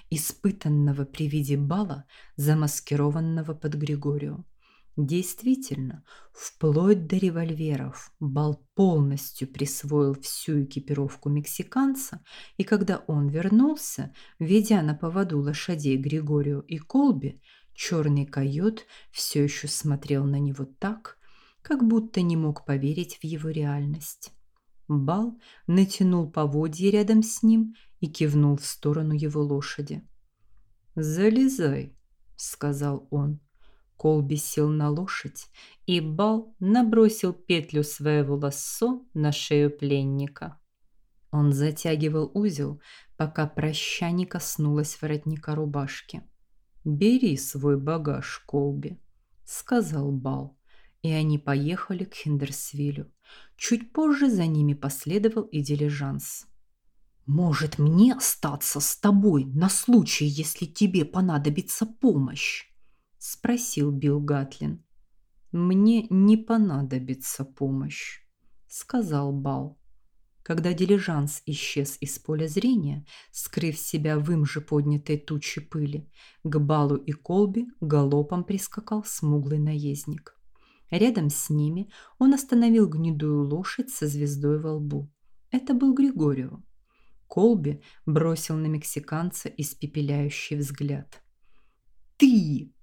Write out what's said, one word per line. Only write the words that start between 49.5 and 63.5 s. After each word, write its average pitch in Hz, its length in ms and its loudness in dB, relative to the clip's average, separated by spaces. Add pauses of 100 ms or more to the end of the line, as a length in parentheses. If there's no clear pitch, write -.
Бал, 135 460 -6 (440)
и 160 80 -2
они 156 300 2
поехали 165 640 -2
к 190 100 -14
Хендерсвилю. 143 1000 -4 (460)
Чуть - 340 -2
позже 285 380 2
за 185 160 2
ними 151 280 2
последовал 202 680 -2
и 160 200 -6
дилижанс. 143 840 -4 (800)
«Может, 151 500 0
мне 175 360 8
остаться - 680 -4
с - 160 -2
тобой 196 480 6
на 143 240 2
случай, 190 580 4
если 151 380 -4
тебе 180 400 2
понадобится 160 840 0
помощь?» - 840 -2 (460)
спросил 190 720 -2